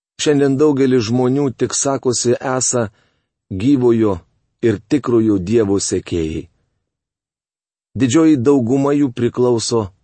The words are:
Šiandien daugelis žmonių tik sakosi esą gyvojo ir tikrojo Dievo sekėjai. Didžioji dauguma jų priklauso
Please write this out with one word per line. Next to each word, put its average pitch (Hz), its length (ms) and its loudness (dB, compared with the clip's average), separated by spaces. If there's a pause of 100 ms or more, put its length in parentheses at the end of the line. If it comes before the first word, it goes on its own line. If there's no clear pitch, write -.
(200)
Šiandien 139 400 0
daugelis 131 480 2
žmonių 127 380 0 (100)
tik - 160 -4
sakosi 127 640 -2
esą 127 540 -4 (600)
gyvojo 113 680 2 (440)
ir 110 220 2
tikrojo 113 560 0
Dievo 101 400 0
sekėjai. 82 640 -6 (1500)
Didžioji 147 400 2
dauguma 139 560 0
jų 143 240 0
priklauso 117 720 -2 (180)